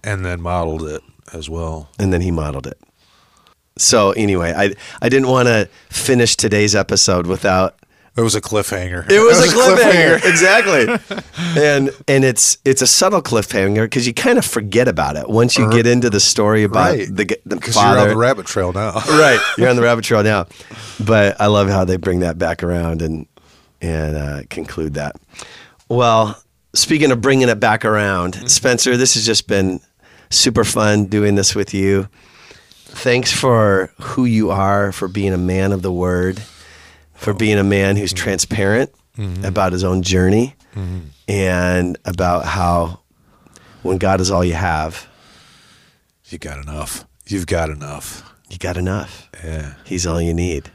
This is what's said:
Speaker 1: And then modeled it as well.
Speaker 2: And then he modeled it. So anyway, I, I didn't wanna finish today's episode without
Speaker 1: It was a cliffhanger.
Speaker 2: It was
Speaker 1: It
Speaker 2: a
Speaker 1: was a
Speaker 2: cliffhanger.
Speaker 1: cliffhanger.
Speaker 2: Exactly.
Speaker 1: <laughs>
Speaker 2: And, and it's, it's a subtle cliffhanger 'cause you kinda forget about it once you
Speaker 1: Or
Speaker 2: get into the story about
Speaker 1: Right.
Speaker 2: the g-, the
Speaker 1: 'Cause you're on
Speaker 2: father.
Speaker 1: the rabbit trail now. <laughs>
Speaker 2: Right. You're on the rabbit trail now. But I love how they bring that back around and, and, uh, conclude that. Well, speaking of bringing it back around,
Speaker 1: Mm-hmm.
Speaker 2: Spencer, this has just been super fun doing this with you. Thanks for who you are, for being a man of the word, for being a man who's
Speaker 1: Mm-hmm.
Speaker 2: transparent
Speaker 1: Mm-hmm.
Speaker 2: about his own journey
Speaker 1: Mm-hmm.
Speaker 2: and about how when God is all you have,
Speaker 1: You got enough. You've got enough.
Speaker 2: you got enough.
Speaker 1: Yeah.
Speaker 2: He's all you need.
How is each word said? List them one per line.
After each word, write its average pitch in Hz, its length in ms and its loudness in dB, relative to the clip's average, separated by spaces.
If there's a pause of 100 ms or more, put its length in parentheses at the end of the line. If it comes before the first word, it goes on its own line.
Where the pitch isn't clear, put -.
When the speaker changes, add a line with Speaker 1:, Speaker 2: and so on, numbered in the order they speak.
Speaker 1:
And 98 200 -4
then 87 160 -6
modeled 85 480 -4
it 76 140 -10 (300)
as 78 160 -12
well. 80 500 -10
Speaker 2:
And 98 140 0
then 87 100 0
he 90 100 0
modeled 73 340 -4
it. - 120 -14 (1000)
So 104 340 2
anyway, 95 440 0
I, 101 180 0 (260)
I 120 80 0
didn't 131 200 2
wanna 120 400 2 (200)
finish 120 480 0
today's 104 380 2
episode 92 520 0
without 92 500 0 (400)
Speaker 1:
It 120 60 0
was 110 120 0
a 107 60 -2
cliffhanger. 90 680 -4
Speaker 2:
It 202 120 6
was 226 180 6
Speaker 1:
It - 0 -
Speaker 2:
a - 20 6
Speaker 1:
was 165 120 4
a 214 40 2
Speaker 2:
cliffhanger. 180 600 6
Speaker 1:
cliffhanger. 185 120 2
Speaker 2:
Exactly. 190 840 2 (140)
Speaker 1:
<laughs> - 0 - (300)
Speaker 2:
And, 139 300 2 (160)
and 135 180 2
it's, - 400 0
it's 131 180 2
a 127 40 2
subtle 185 360 2
cliffhanger 104 680 0
'cause 123 160 -2
you 120 60 -2
kinda 240 300 2
forget 110 460 0
about 76 280 -2
it 67 120 -8
once 117 280 2
you 120 100 2
Speaker 1:
Or 107 40 2
Speaker 2:
get 117 160 4
into 120 240 2
the 101 100 0
story 107 440 2
about 92 320 2
Speaker 1:
Right. 98 200 -6
Speaker 2:
the 104 100 0
g-, - 100 -2 (100)
the 98 120 -6
Speaker 1:
'Cause 113 180 -6
you're 101 80 6
on 101 120 4
Speaker 2:
father. 104 140 4
Speaker 1:
the 104 60 0
rabbit 117 300 0
trail 90 260 -2
now. 101 200 -4
<laughs> 110 160 -4
Speaker 2:
Right. 151 320 6 (160)
You're 120 120 2
on 123 80 4
the 120 60 2
rabbit 117 220 2
trail 107 180 2
now. 104 240 0 (520)
But 104 420 2
I 104 60 2
love 101 220 4
how 98 160 2
they 92 120 0
bring 90 240 -2
that 85 180 -2
back 85 240 -4
around 85 400 -2
and, 80 240 -6 (540)
and, 78 360 -4
uh, 73 340 -8
conclude 78 440 -8
that. 73 220 -8 (720)
Well, 113 520 2 (340)
speaking 151 380 2
of 120 80 0
bringing 131 280 4
it 107 120 0
back 110 240 2
around, 98 500 0
Speaker 1:
Mm-hmm. 107 140 -12
Speaker 2:
Spencer, 123 480 2
this 123 180 2
has 107 100 -4
just 110 240 0
been 95 320 0 (500)
super 117 340 0
fun 107 420 2
doing 104 280 2
this 98 220 0
with 101 180 -4
you. 98 340 0 (760)
Thanks 123 460 -2
for 107 680 2
who 127 240 -2
you 110 260 2
are, 98 420 0
for 95 160 -8
being 98 240 -2
a 92 60 -2
man 95 340 0
of 95 100 -4
the 92 100 -4
word, 90 480 -2 (720)
for - 200 -6
being 107 240 0
a 98 60 2
man 98 320 2
who's 98 160 -2
Speaker 1:
Mm-hmm. 90 120 -8
Speaker 2:
transparent 104 680 -2 (280)
Speaker 1:
Mm-hmm. 95 260 -6
Speaker 2:
about 95 280 0
his 92 100 -2
own 92 200 0
journey 95 520 2 (220)
Speaker 1:
Mm-hmm. 92 220 -8 (300)
Speaker 2:
and 90 760 0
about 87 400 -2
how 87 560 -2 (840)
when 92 160 -2
God 95 220 0
is 92 100 0
all 90 140 0
you 87 100 -2
have, 82 540 -6 (1200)
Speaker 1:
You 85 100 -16
got 71 200 -14
enough. 73 460 -12 (220)
You've 95 220 -6
got 82 220 -2
enough. 73 520 -14 (260)
Speaker 2:
you 92 80 -16
got 90 200 -8
enough. 90 520 -6 (160)
Speaker 1:
Yeah. 78 300 -12 (100)
Speaker 2:
He's 87 220 -6
all 85 160 -2
you 85 100 -2
need. 85 420 -4